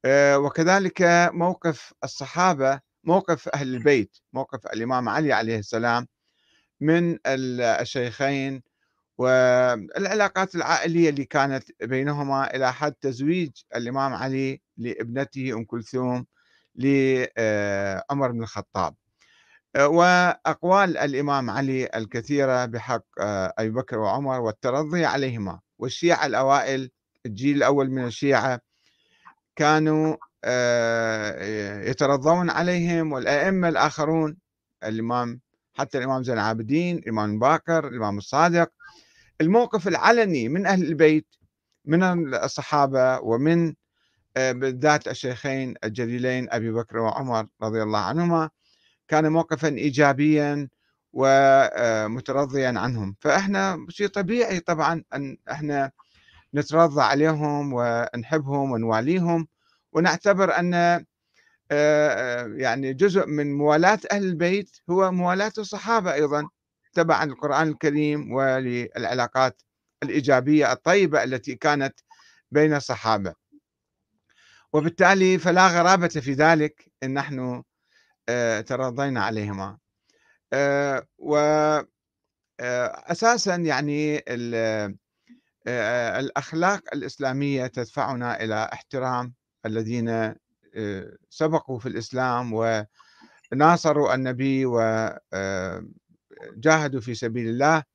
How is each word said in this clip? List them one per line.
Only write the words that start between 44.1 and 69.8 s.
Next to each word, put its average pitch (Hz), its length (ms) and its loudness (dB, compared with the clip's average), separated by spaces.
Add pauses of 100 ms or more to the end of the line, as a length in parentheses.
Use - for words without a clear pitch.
آه، 131 140 0
بالذات 131 560 0
الشيخين 131 760 -6
الجليلين 123 680 -4
أبي 113 200 -2
بكر 113 260 -4
وعمر 113 500 -2 (140)
رضي 110 220 -2
الله 107 160 0
عنهما، 160 500 0 (580)
كان 156 240 2
موقفًا 160 360 0
إيجابيًا 147 1040 2 (440)
ومترضيًا 131 1600 2
عنهم. 104 420 -4
فإحنا 190 680 0
شيء 202 180 -4
طبيعي 196 520 -2
طبعًا 160 440 -2 (100)
أن 135 240 -8 (140)
إحنا 143 400 -4 (640)
نترضى 147 460 2
عليهم 147 720 2
ونحبهم 123 960 -2
ونواليهم، 151 760 0 (460)
ونعتبر 180 680 2
أن، 175 140 0
آه، 175 320 2 (640)
آه، 139 760 2
يعني 131 460 -2
جزء 180 340 2
من 147 300 -2
موالاة 156 420 4 (120)
أهل 202 120 -2
البيت 185 540 -2 (120)
هو 185 220 2
موالاة 185 460 -2
الصحابة 202 560 -2
أيضًا، 147 360 0 (440)
تبعًا 165 320 2
للقرآن 143 420 0
الكريم 147 640 -2
وللعلاقات 127 1300 -2 (420)